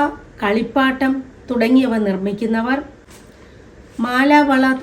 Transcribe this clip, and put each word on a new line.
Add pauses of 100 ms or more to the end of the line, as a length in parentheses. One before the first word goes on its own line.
(440)
കളിപ്പാട്ടം (280)
തുടങ്ങിയവ
നിർമ്മിക്കുന്നവർ, (1160)
മാല,
വള